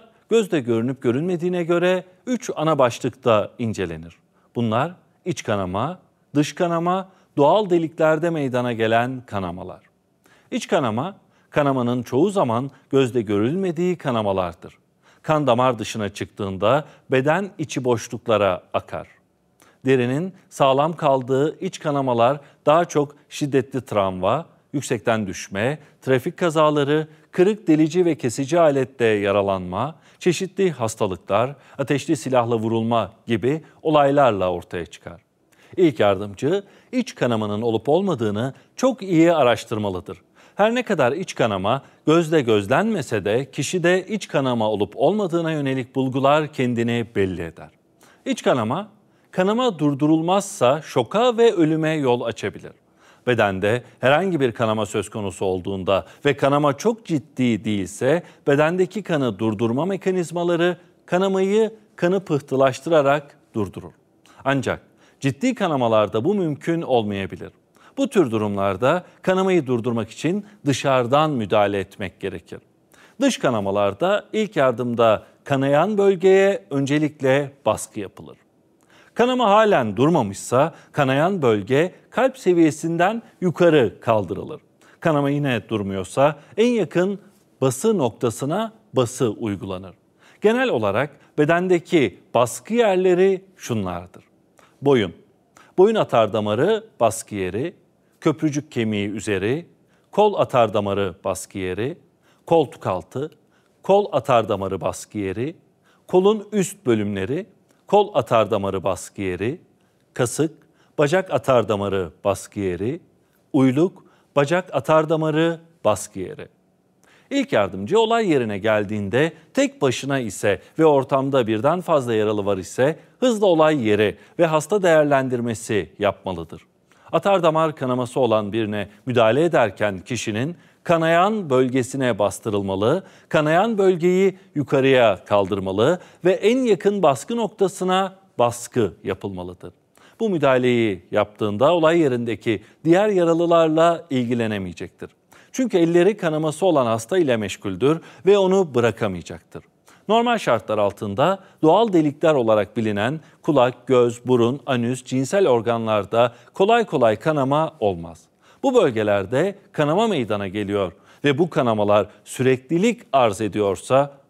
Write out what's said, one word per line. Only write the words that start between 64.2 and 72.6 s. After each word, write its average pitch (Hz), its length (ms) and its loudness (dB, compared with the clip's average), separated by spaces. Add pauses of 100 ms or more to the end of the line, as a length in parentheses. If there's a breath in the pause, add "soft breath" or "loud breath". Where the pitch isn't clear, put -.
Ancak 117 360 -2 (380 soft breath)
ciddi 226 360 -2
kanamalarda 113 720 0
bu 196 100 2
mümkün 165 460 -2
olmayabilir. 101 680 -2 (480 soft breath)
Bu 269 120 0
tür 156 220 2
durumlarda 104 720 0 (160 loud breath)
kanamayı 185 460 0
durdurmak 117 420 -2
için 196 360 -6 (200 loud breath)
dışarıdan 139 640 0
müdahale 104 480 0
etmek 95 400 -10
gerekir. 90 400 -12 (640 soft breath)